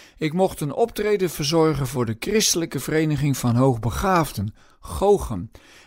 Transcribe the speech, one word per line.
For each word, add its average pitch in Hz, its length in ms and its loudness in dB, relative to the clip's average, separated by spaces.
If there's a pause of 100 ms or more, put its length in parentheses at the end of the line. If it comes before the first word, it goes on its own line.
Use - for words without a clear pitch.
(180)
Ik 156 160 -4
mocht 185 280 0
een 147 120 -4
optreden 208 580 0
verzorgen 156 560 0
voor 120 200 -2
de 113 120 -4
Christelijke 196 600 0
Vereniging 147 560 0
van 120 200 2
Hoogbegaafden, 127 1000 0 (260)
Gochem. - 720 0 (360)